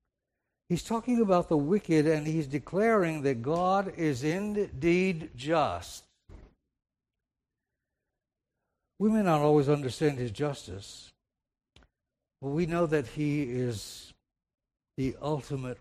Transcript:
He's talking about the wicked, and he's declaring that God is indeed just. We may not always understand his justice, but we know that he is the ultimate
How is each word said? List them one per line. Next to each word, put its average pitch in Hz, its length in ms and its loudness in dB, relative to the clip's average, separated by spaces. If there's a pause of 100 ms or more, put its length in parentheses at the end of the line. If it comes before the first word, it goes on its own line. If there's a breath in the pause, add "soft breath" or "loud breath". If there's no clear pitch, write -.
(680)
He's 175 140 -2
talking 233 380 0
about 180 280 4
the 160 80 4
wicked, 156 500 2
and 156 180 2
he's 156 220 -2
declaring 165 760 0
that 135 200 0
God 180 560 0
is 147 260 0
indeed 180 1120 0
just. 123 680 -2 (3000)
We 214 120 2
may 220 100 2
not 160 200 4
always 147 280 6
understand 143 480 0
his 123 140 -4
justice, 135 800 -10 (1300)
but 135 80 -6
we 165 160 0
know 170 220 0
that 147 180 0
he 147 380 -2
is 123 680 -6 (840)
the 135 240 -2
ultimate 135 600 -6